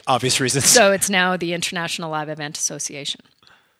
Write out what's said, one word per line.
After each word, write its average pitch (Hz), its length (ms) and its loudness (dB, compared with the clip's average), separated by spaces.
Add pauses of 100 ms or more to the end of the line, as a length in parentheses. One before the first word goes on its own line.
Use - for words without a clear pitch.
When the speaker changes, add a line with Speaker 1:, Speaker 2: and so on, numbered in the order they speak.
Speaker 1:
obvious 127 340 2
reasons. 127 240 0
Speaker 2:
So 202 260 8
it's 196 180 0
now 185 280 2
the 175 160 -4
International 170 560 -6
Live 156 200 -4
Event 151 280 -10
Association. 143 640 -8 (580)